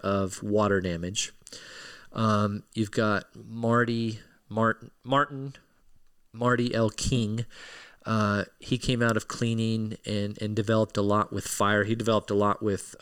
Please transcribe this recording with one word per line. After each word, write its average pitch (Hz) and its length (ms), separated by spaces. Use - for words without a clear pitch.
of 98 360
water 104 400
damage. 90 520
Um, 104 500
you've 107 180
got 107 320
Marty, 117 880
Mart-, 113 440
Martin, 139 520
Marty 120 400
L. 113 180
King. 113 540
Uh, 104 380
he - 180
came 120 240
out 117 140
of - 100
cleaning 113 720
and, 104 340
and 107 140
developed 110 420
a 104 60
lot 101 300
with 98 160
fire. 104 340
He 110 140
developed 110 340
a 104 40
lot 104 280
with, 101 400